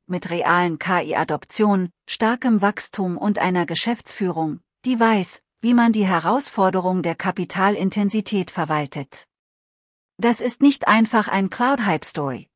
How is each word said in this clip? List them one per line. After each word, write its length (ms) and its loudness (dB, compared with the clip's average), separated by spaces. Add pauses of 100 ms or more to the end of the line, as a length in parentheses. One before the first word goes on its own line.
mit 240 -6
realen 480 0
K-I-Adoption, 1120 0 (180)
starkem 540 0
Wachstum 560 -2
und 200 0
einer 280 0
Geschäftsführung, 920 -4 (260)
die 120 0
weiß, 440 2 (180)
wie 140 2
man 180 6
die 140 2
Herausforderung 960 0
der 140 -2
Kapitalintensität 1300 -2
verwaltet. 760 -6 (920)
Das 240 0
ist 220 -4
nicht 260 4
einfach 400 2
ein 220 0
Cloud-Hype-Story, 1040 -2